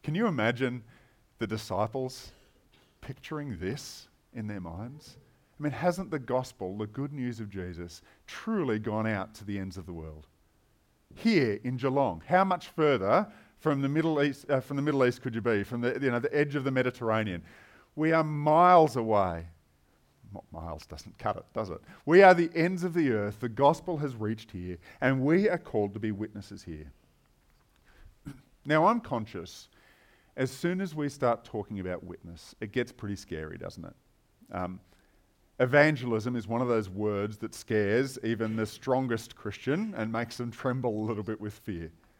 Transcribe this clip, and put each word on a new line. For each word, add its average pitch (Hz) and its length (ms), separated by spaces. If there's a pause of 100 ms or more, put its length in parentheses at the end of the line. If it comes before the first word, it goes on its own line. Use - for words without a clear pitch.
Can 151 120
you 226 100
imagine 123 580 (540)
the 113 80
disciples 110 840 (720)
picturing 143 580
this - 480 (260)
in 110 140
their 104 120
minds? 101 560 (420)
I 147 60
mean, 147 80
hasn't 170 380
the 151 100
gospel, 120 560
the 107 120
good 135 260
news 123 260
of 107 100
Jesus, 90 520 (260)
truly 151 520
gone 107 280
out 98 280
to 104 100
the 101 140
ends 95 180
of 87 80
the 87 80
world? 78 320 (880)
Here 139 500
in 123 140
Geelong, 127 480
how 185 180
much 185 260
further 143 580 (320)
from 143 220
the 139 80
Middle 156 340
East, 139 260
uh, 139 100
from 139 180
the 139 40
Middle 139 240
East 123 160
could 117 140
you 113 60
be? 104 220
From 120 180
the, 123 200
you 135 80
know, 120 100
the 123 160
edge 147 200
of 139 80
the 135 80
Mediterranean. 110 720 (520)
We 156 180
are 160 100
miles 156 720
away. 95 520 (840)
Not - 220
miles 80 320
doesn't - 320
cut 101 200
it, - 160
does 104 180
it? - 100 (240)
We 175 160
are 185 120
the 170 220
ends 175 280
of 175 100
the 156 180
earth. 104 280
The 123 100
gospel 151 480
has 143 180
reached 110 360
here, 90 260 (240)
and 131 200
we 170 280
are 175 80
called 101 380
to 110 40
be 110 120
witnesses 101 520
here. 76 280 (1300)
<clears throat> - 80 (300)
Now, 156 220
I'm 226 160
conscious, 104 680 (680)
as 131 140
soon 180 280
as 185 140
we 147 160
start 120 340
talking 104 360
about 90 240
witness, 85 580
it 110 100
gets 123 200
pretty 101 240
scary, 80 420
doesn't - 260
it? - 120 (560)
Um, 92 280 (800)
evangelism 123 760
is 107 120
one 117 140
of 123 60
those 110 220
words 104 500
that 110 160
scares 113 680
even 113 320
the 110 100
strongest 123 680
Christian 170 640
and 110 140
makes 117 260
them 120 140
tremble 123 440
a 107 100
little 110 180
bit 107 180
with 104 120
fear. 82 380 (280)